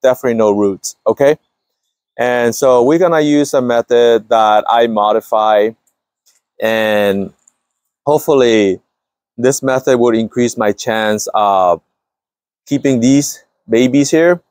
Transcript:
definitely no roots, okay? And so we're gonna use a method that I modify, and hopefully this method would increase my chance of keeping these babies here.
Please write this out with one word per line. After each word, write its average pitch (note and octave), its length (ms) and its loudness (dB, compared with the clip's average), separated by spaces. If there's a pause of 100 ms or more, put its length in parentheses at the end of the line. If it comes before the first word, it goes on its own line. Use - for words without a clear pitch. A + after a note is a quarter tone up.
definitely B2 360 0
no A2 140 2
roots, G2+ 440 -4 (100)
okay? C#3 300 0 (800)
And A#2+ 380 -2
so B2+ 280 2
we're D3 160 2
gonna E3 220 0
use D3 320 0
a C#3+ 80 0
method A#2 720 0
that G#2+ 360 2
I A#2+ 200 2
modify, G#2+ 880 0 (880)
and G#2 720 -2 (760)
hopefully A#2+ 720 0 (560)
this B2+ 260 -2
method C3 360 0
would A#2 160 2
increase A2+ 420 -2
my A2 160 -2
chance G#2+ 640 -4
of F#2+ 480 0 (800)
keeping C3+ 360 -2
these C3+ 440 0 (240)
babies B2+ 420 0
here. E3+ 300 2 (100)